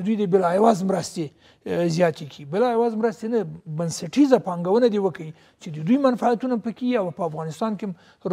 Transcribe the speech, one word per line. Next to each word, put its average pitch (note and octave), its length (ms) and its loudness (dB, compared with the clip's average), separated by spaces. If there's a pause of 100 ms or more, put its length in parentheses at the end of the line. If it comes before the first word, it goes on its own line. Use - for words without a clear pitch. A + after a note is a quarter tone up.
دوی A3 100 0
د G3+ 140 0
بلا F3+ 280 4
عوض G#3 260 4
مرستې، F3 420 -2
اه، - 600 -4
زیاتې E3 440 0
کړي. D3 140 -18
بلا G#3+ 280 0
عوض A3+ 220 2
مرستې A3 280 -2
نه، A3 220 0 (320)
بنسټیزه F3 600 2 (100)
پانګونه F#3 460 2
دې G#3 120 0
وکړي D#3 260 -4 (300)
چې - 80 -14
د D#3 180 -6
دوی A#3+ 100 4
منفعتونه B3 580 0
پکې A#3 280 -6
وي B3 140 0
او F#3 140 -2
په G3 120 -6
افغانستان D#3+ 540 -4
کې - 60 -10
هم G3 100 -6 (400)